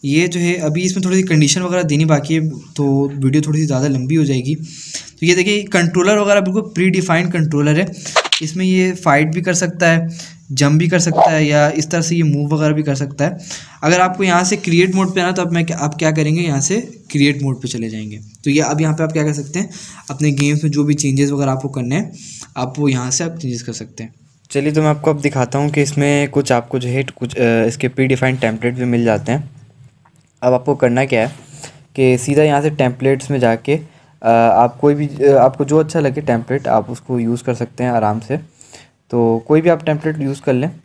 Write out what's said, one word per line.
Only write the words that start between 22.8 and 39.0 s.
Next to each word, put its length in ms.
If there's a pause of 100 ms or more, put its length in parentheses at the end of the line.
यहाँ 220
से 140
आप 120
changes 260
कर 100
सकते 300
हैं। 120 (360)
चलिए 220
तो 100
मैं 60
आपको 220
अब 100
दिखाता 380
हूँ 120
कि 120
इसमें 460
कुछ 240
आपको 260
जो 100
है 140
कुछ, 340
अ, 300
इसके 220
predefined 520
template 340
भी 100
मिल 200
जाते 280
हैं। 180 (920)
अब 100
आपको 220
करना 300
क्या 160
है 120 (640)
कि 220
सीधा 240
यहाँ 200
से 80
templates 600
में 100
जाके, 360 (460)
अ, 100
आप 480
कोई 140
भी, 140
अ, 280
आपको 280
जो 140
अच्छा 220
लगे 200
template 480
आप 220
उसको 280
यूज़ 260
कर 100
सकते 300
हैं 60
आराम 300
से। 160 (760)